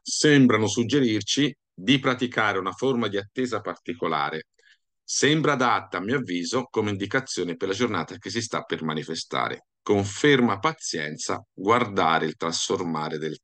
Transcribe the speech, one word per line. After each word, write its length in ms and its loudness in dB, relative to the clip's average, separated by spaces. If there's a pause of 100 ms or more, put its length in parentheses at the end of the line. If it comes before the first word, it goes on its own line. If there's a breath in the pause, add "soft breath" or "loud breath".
sembrano 640 6
suggerirci 840 0 (200)
di 260 2
praticare 580 0
una 140 -2
forma 360 0
di 100 -4
attesa 440 -4
particolare. 880 -4 (560 soft breath)
Sembra 500 2
adatta, 440 0
a 40 -4
mio 160 -2
avviso, 520 -4
come 220 -2
indicazione 640 -4
per 100 -4
la 60 0
giornata 440 -2
che 120 -12
si 120 -4
sta 220 -6
per 200 -6
manifestare. 800 -6 (160)
Con 240 2
ferma 540 2
pazienza, 920 -6
guardare 760 2
il 80 -6
trasformare 800 -4
del 260 -8